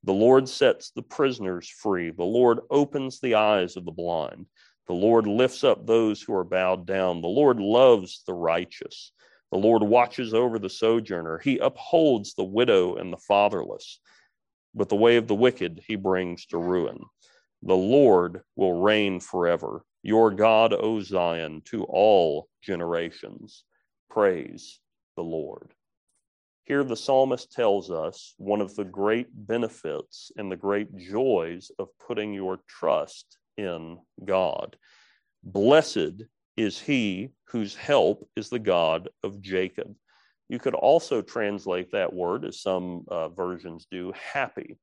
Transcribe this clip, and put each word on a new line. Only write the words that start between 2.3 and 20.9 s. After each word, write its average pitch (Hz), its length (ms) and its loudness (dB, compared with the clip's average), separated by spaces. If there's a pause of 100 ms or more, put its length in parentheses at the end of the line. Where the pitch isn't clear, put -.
opens 135 500 -2
the 120 160 0
eyes 107 400 2
of 92 80 -12
the 85 80 -10
blind. 85 560 -8 (400)
The 92 60 -4
Lord 107 340 4
lifts 127 380 0
up 113 200 2
those 113 360 2
who - 120 -8
are 92 120 -2
bowed 92 420 -2
down. 92 320 -2
The 85 80 -6
Lord 123 320 4
loves 110 680 4
the 95 80 -8
righteous. 85 760 -4 (400)
The 95 80 -2
Lord 110 240 4
watches 117 500 0
over 117 240 0
the 101 120 -6
sojourner. 101 680 -2
He 135 200 -2
upholds 143 760 0
the 98 120 -4
widow 98 500 2
and 90 160 -8
the - 60 -10
fatherless. 101 800 -2 (760)
But 107 140 -2
the 107 60 0
way 117 220 6
of 113 100 2
the 107 80 2
wicked 98 520 0
he 107 80 -6
brings 92 520 -2
to 85 100 -6
ruin. 87 480 -2 (560)
The 92 160 2
Lord 92 640 4 (140)
will 90 260 0
reign 101 380 2
forever. 85 680 -4 (160)
Your 110 300 4
God, 110 420 4
O 107 280 -2